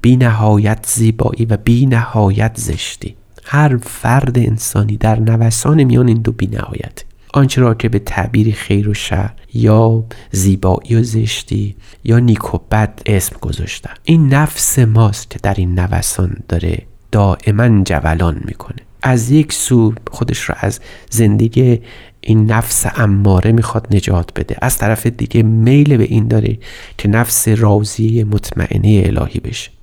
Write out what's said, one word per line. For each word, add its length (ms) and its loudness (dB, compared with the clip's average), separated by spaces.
بینهایت 840 2
زیبایی 580 0
و 120 0
بینهایت 960 2
زشتی. 600 -8
هر 340 2
فرد 640 -2
انسانی 580 -2
در 220 0
نوسان 640 2
میان 240 4
این 140 2
دو 100 0
بینهایت، 720 -8
آنچه 280 2
را 120 4
که 160 -2
به 100 0
تعبیر 560 -2
خیر 340 -2
و 40 0
شر 360 -4
یا 500 2
زیبایی 640 0
و 80 4
زشتی 720 -4
یا 160 2
نیک 360 0
و 20 -2
بد 340 -2
اسم 360 -2
گذاشتن. 520 -8
این 300 4
نفس 460 0
ماست 500 2
که 140 -14
در 100 -2
این 260 -2
نوسان 580 -2
داره 320 -2
دائما 720 2
جولان 640 -2
می‌کنه. 320 -14
از 280 0
یک 220 2
سو 400 2
خودش 280 -6
رو 180 -6
از 220 -4
زندگی 720 2
این 300 2
نفس 340 -2
اماره 560 2
می‌خواد 440 0
نجات 400 0
بده، 260 -6
از 160 -2
طرف 300 -2
دیگه 360 -2
میل 540 4
به 60 2
این 240 0
داره 300 0
که 100 -4
نفس 400 0
راضیه 760 0
مطمئنه 840 0
الهی 340 -2
بشه. 320 -12